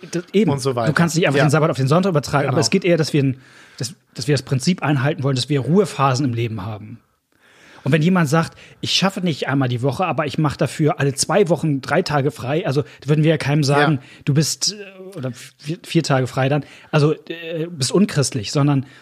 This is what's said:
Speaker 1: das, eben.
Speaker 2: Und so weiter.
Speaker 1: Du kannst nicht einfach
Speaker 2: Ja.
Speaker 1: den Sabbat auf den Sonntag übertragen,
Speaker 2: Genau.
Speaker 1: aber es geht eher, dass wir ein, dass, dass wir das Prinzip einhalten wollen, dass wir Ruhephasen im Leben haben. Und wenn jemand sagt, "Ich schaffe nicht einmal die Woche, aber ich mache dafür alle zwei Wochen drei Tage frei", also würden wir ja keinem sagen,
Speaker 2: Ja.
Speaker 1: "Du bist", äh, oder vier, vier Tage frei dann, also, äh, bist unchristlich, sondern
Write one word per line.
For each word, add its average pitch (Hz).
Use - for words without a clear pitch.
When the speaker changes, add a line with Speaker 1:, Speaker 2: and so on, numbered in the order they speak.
Speaker 1:
das, 175
eben. 190
Speaker 2:
Und 139
so 123
weiter. 117
Speaker 1:
Du 151
kannst 165
nicht 175
einfach 143
Speaker 2:
Ja. 139
Speaker 1:
den 156
Sabbat 156
auf 143
den 131
Sonntag 185
übertragen, 147
Speaker 2:
Genau. 135
Speaker 1:
aber 127
es -
geht 190
eher, 175
dass 156
wir 143
ein, 131
dass, 117
dass 110
wir 143
das 127
Prinzip 160
einhalten 139
wollen, 139
dass 123
wir 143
Ruhephasen 139
im 123
Leben 110
haben. 107
Und 135
wenn 156
jemand 175
sagt, 160
"Ich -
schaffe 190
nicht 175
einmal 135
die 123
Woche, 139
aber 156
ich 127
mache 151
dafür 147
alle 139
zwei 175
Wochen 147
drei 151
Tage 147
frei", 143
also 139
würden 151
wir 156
ja 156
keinem 147
sagen, 143
Speaker 2:
Ja. 127
Speaker 1:
"Du 143
bist", -
äh, 190
oder 127
vier, 160
vier 165
Tage 131
frei 135
dann, 143
also, 151
äh, 165
bist 135
unchristlich, 139
sondern 139